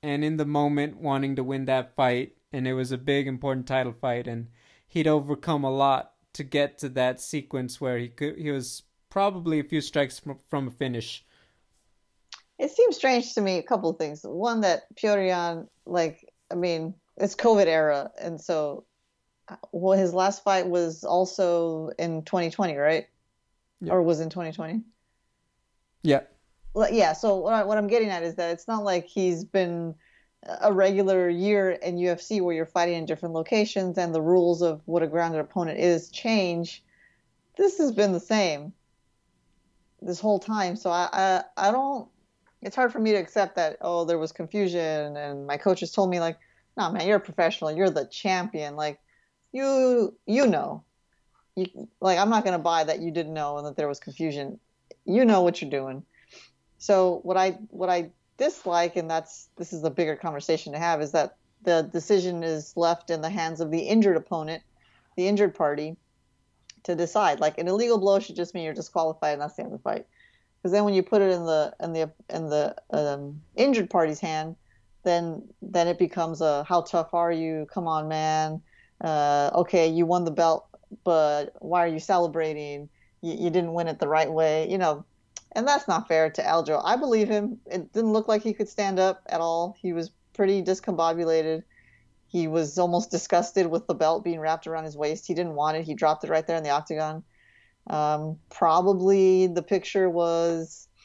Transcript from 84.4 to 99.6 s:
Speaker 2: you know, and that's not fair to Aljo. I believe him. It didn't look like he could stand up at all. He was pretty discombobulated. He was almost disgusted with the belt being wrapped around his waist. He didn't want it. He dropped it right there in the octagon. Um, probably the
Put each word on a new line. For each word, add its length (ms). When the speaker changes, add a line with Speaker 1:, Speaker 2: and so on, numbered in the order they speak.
Speaker 2:
you 60
know, 280
and 140
that's 220
not 180
fair 240
to 120
Aljo. 420
I 120
believe 320
him. 380
It 280
didn't 180
look 160
like 140
he 100
could 160
stand 300
up 280
at 140
all. 400
He 140
was 160
pretty 280
discombobulated. 1000
He 200
was 320
almost 320
disgusted 580
with 180
the 80
belt 280
being 160
wrapped 280
around 180
his 140
waist. 280
He 60
didn't 220
want 240
it. 60
He 100
dropped 300
it 60
right 160
there 120
in 40
the 80
octagon. 540
Um, 500
probably 960
the 160